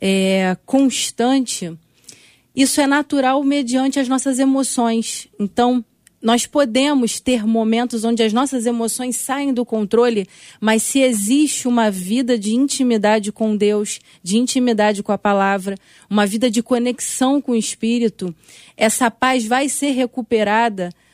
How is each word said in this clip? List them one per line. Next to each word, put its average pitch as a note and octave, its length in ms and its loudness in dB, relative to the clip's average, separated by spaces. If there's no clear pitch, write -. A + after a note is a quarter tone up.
é, F#3+ 560 0
constante, B3+ 1040 0
isso C4+ 240 2
é C#4 80 2
natural C#4+ 560 0
mediante C4+ 560 0
as B3+ 80 -2
nossas C4 320 0
emoções. B3+ 880 0
Então, A#3+ 460 0
nós A#3 260 2
podemos C4+ 720 0
ter B3 260 0
momentos A3+ 600 0
onde A#3 180 0
as A3 100 2
nossas B3 320 0
emoções A#3 520 -4
saem C#4 360 -4
do A#3+ 120 -2
controle, A3+ 640 0
mas A3 240 2
se - 160 0
existe B3+ 680 2
uma A#3 240 2
vida A3+ 480 -2
de G#3 160 -2
intimidade A3 760 2
com A3 240 -2
Deus, G#3 420 0
de F#3+ 160 0
intimidade A3+ 640 0
com - 80 -4
a G3+ 80 0
palavra, G3 560 0
uma G#3 160 2
vida G#3+ 240 0
de A3+ 140 -2
conexão B3+ 800 0
com - 80 -6
o A#3+ 60 0
Espírito, A3+ 760 -2
essa A3+ 340 0
paz C4 360 0
vai C4 220 0
ser C#4+ 220 -4
recuperada A3 1000 -2